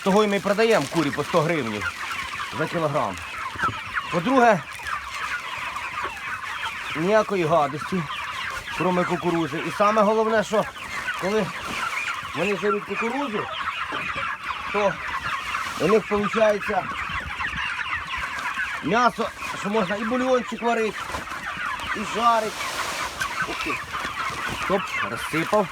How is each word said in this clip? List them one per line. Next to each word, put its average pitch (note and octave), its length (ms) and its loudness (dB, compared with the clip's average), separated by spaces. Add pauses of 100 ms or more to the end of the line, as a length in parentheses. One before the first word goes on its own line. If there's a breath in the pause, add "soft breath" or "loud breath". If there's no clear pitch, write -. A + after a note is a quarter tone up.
Того G3 200 6
і G#3+ 40 4
ми G3+ 120 2
продаємо G3+ 540 4
курі D3+ 180 4
по C#3+ 120 -2
сто E3+ 180 4
гривень B2+ 420 0 (760)
за D3+ 80 0
кілограм. D3 500 0 (960)
По-друге, A3+ 480 6 (2250)
ніякої G3 500 4
гадості, D3+ 580 2 (760)
кроме F3+ 260 2
кукурузи. E3 540 0 (100)
І E3+ 40 -4
саме G#3+ 300 4
головне, A3 420 4
що G3+ 200 2 (580)
коли G3 240 2 (920)
вони F#3+ 220 0
жируть G3+ 280 0
кукурузу, A3 600 -2 (1300)
то G3+ 200 2 (880)
у D3 60 4
них G#3 240 4
виходить G#3 520 4 (2250)
м'ясо, A3 460 4 (300)
що G3 100 -4
можна G3+ 260 2
і G#3+ 80 -4
бульйончик B3 580 2
варити, A3+ 380 2 (960)
і - 200 -4
жарити. A3 400 4 (920)
Ух - 140 -4
ти. - 280 -4 (720)
Стоп, G3 180 2 (300)
розсипав. E3 600 0